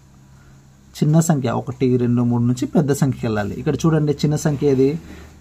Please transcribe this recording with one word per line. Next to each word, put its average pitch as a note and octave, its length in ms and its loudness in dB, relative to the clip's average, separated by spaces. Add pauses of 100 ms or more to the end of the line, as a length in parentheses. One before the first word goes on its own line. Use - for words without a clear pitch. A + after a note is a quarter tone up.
(1040)
చిన్న D3+ 180 4
సంఖ్య C#3+ 300 0
ఒకటి, B2 460 -2
రెండు, A#2+ 260 2
మూడు A#2+ 200 2
నుంచి B2 240 0
పెద్ద D3 260 0
సంఖ్యకి C3 340 -2
వెళ్ళాలి. G#2 280 -2
ఇక్కడ C3+ 200 -4
చూడండి, D3+ 380 2
చిన్న D3 240 0
సంఖ్య D3 340 0
ఏది? C3+ 300 2 (400)